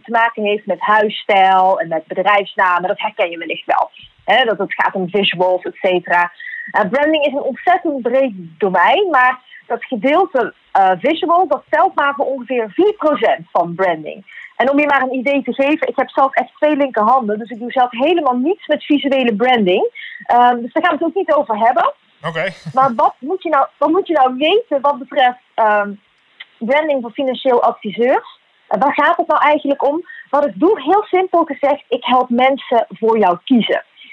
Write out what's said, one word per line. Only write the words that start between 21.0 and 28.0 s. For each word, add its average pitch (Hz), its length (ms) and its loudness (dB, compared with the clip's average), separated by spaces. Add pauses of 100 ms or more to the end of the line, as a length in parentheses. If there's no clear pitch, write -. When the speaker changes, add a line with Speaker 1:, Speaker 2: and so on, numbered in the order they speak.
Speaker 1:
het - 20 0
ook 330 80 -2
niet 370 180 0
over 277 260 0
hebben. 262 340 2 (300)
Speaker 2:
Oké. 165 300 -6 (200)
Speaker 1:
Maar 262 220 2
wat 233 240 2
moet 339 240 -6
je 339 60 -4
nou, 285 180 0 (100)
wat 294 120 0
moet 381 180 0
je 349 60 -2
nou 262 240 2
weten 311 440 0
wat 285 180 0
betreft, 254 400 0 (160)
ehm, 208 380 0 (680)
branding 277 440 0
voor 233 80 -12
financieel 254 520 0
adviseurs? 233 760 -2 (280)